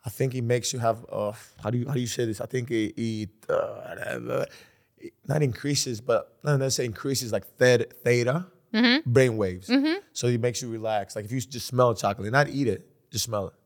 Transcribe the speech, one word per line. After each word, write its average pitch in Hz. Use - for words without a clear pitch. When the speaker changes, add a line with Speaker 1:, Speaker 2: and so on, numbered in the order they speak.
Speaker 1:
I 107
think 131
it 127
makes 120
you 131
have, 117
uh, 104
how 104
do 120
you, 120
how -
do 131
you 123
say 120
this? 107
I -
think 123
it, 110
it, 110
uh, -
it -
not 151
increases, 135
but -
no, 147
let's 135
say 131
increases, 123
like, 101
theta, 123
theta 123
Speaker 2:
Mm-hmm. 240
Speaker 1:
brain 123
waves. 92
Speaker 2:
Mm-hmm. 294
Speaker 1:
So -
it 120
makes 120
you 127
relax. 110
Like, 104
if 107
you 131
just 120
smell 123
chocolate, 101
not 139
eat 135
it, 101
just -
smell 101
it. -